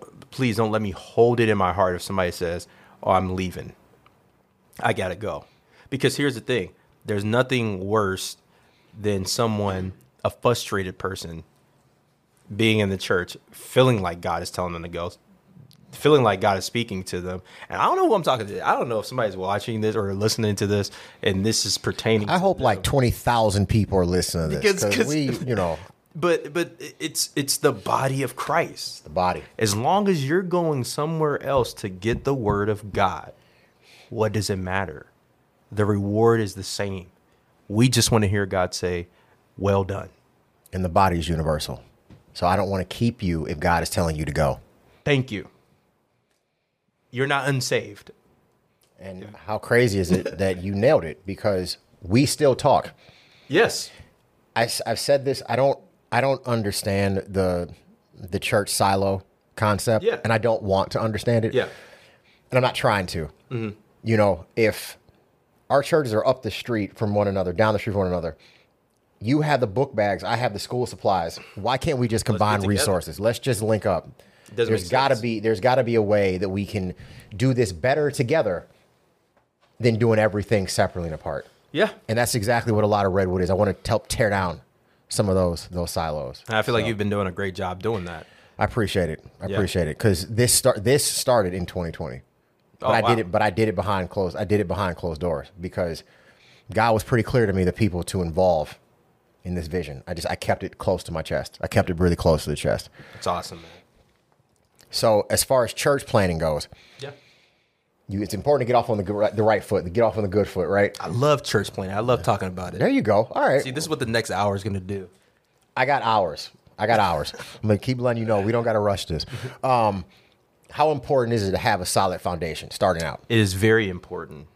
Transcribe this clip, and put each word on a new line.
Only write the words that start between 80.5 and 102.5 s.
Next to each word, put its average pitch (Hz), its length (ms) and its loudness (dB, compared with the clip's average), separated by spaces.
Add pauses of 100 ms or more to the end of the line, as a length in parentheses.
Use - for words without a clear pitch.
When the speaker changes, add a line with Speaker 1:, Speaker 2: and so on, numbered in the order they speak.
Speaker 2:
separately 92 420 -2
and 78 60 -8
apart. 76 320 -8 (240)
Speaker 1:
Yeah. 190 180 0 (180)
Speaker 2:
And 113 100 0
that's 120 180 0
exactly 120 360 0
what 107 120 4
a 104 40 2
lot 101 180 2
of 95 60 2
Redwood 92 300 2
is. 87 80 0
I 95 60 2
wanna 98 200 2 (100)
help 113 220 -2
tear 113 220 0
down 92 320 -2 (480)
some 107 200 0
of 95 60 4
those, 90 340 0
those 87 220 -4
silos. 76 560 -6
Speaker 1:
And 113 80 -4
I 110 60 4
feel 123 120 -2
like 110 100 2
Speaker 2:
So 110 60 -2
Speaker 1:
you've 107 80 -2
been 104 120 0
doing 101 180 0
a 92 40 -4
great 95 240 -6
job 90 260 -6
doing 107 240 -4
that. 82 220 -12 (320)
Speaker 2:
I 107 60 2
appreciate 95 440 0
it. 78 140 -10 (180)
I 98 60 -8
Speaker 1:
Yeah. 98 80 -4
Speaker 2:
appreciate 92 320 0
it, 78 100 -6
'cause 95 320 2
this 117 240 2
start, - 300 2
this 127 220 4
started 107 480 2
in 92 120 -4
twenty 85 260 -6
twenty. 65 300 -10 (580)
But - 80 -4
Speaker 1:
Oh, 127 40 2
Speaker 2:
I 117 100 4
Speaker 1:
wow. 117 80 2
Speaker 2:
did 117 100 4
it, 90 120 -4
but 104 100 2
I 107 80 2
did 107 180 2
it 101 80 -2
behind 95 360 -2
closed, 92 260 -2
I 98 60 -4
did 101 160 2
it 98 80 -2
behind 90 300 -2
closed 82 240 -6
doors 80 260 -4 (120)
because 87 440 -6 (680)
God 110 220 4
was 110 100 2
pretty 113 200 2
clear 117 240 2
to 98 60 0
me 92 100 2
the 90 100 2
people 87 300 0
to - 180 -4
involve 82 560 2 (640)
in 90 120 -6
this 82 120 -4
vision. 76 380 -6
I 90 80 -10
just, 82 160 -8
I 95 60 -4
kept - 280 -4
it - 140 -12
close 90 260 -2
to - 80 -12
my 82 120 -4
chest. - 380 -6
I 95 60 -4
kept 98 220 2
it 87 100 -2
really 87 180 4
close 78 260 2
to - 80 -6